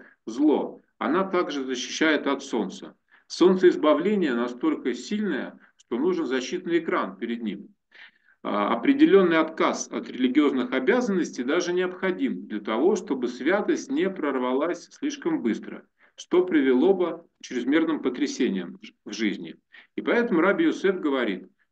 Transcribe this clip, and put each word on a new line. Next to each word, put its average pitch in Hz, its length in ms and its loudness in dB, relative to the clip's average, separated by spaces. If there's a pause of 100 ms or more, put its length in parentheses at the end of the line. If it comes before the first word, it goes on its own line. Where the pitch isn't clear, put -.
(260)
зло, 131 560 0 (160)
она 147 280 0
также 170 380 -2
защищает 143 640 0
от 139 160 -2
солнца. 95 540 -6 (300)
Солнце 185 420 6
избавления 156 640 2
настолько 127 600 -2
сильное, 160 640 -6 (180)
что - 220 -6
нужен 170 260 0
защитный 165 540 -2
экран 110 400 -4
перед 117 240 -6
ним. 101 260 -8 (760)
А, 104 320 0
определенный 160 640 4
отказ 135 520 -2
от 120 180 -8
религиозных 127 640 2
обязанностей 175 720 0
даже 170 300 -2
необходим 175 720 -2
для 104 140 -8
того, 143 360 2
чтобы 127 320 -4
святость 165 640 -2
не 160 180 0
прорвалась 139 840 -2
слишком 151 520 -4
быстро – 101 440 -4 (300)
что - 280 0
привело 147 500 4
бы 175 160 -2 (300)
к - 40 -20
чрезмерным 139 580 0
потрясениям 120 760 -2 (260)
в 107 80 -12
жизни. 90 440 -4 (400)
И - 60 -8
поэтому 180 380 2
Раби 160 240 2
Йосеф 180 360 0
говорит: 123 480 -2 (240)